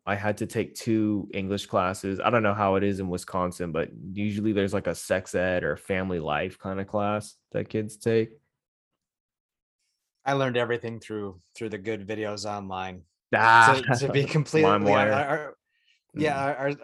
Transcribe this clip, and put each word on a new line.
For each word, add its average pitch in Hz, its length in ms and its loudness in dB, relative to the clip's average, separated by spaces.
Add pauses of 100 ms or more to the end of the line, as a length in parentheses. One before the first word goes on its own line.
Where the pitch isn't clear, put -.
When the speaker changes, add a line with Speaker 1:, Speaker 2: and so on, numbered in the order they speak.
Speaker 1:
I 98 100 0
had 104 220 -2
to 110 80 -4
take 104 280 -4
two 107 600 0
English 98 320 -4
classes. 95 540 -2
I - 100 0
don't 117 140 4
know 101 100 2
how 98 220 2
it 98 80 0
is 101 160 0
in 95 80 -4
Wisconsin, 90 640 -4
but 80 180 -2 (220)
usually 104 400 -2
there's, 98 220 2
like, 95 120 -2
a 85 80 -2
sex - 400 -4
ed 90 300 0
or 73 120 -2
family 92 440 -4
life 78 400 -4
kinda 95 240 -6
class 104 520 -4 (160)
that 104 180 -4
kids 107 260 -6
take. 113 420 0 (1900)
Speaker 2:
I 135 100 0
learned 131 220 0
everything 117 440 -2
through, 101 400 -8 (140)
through 113 160 -8
the 104 80 -8
good 101 280 -6
videos 104 440 -6
online. 92 520 -8 (300)
Speaker 1:
Ah, 113 500 8
Speaker 2:
To, - 20 -6
to 131 240 0
be 139 160 2
Speaker 1:
<laughs> - 20 -4
Speaker 2:
completely 104 680 4
hon-, 104 140 4
Speaker 1:
LimeWire. 107 40 2
Speaker 2:
our, 143 140 2
our, 147 300 -4 (600)
yeah, 147 220 0
Speaker 1:
Mm. 139 60 -2
Speaker 2:
our, 135 120 -2
our, 139 160 -2 (120)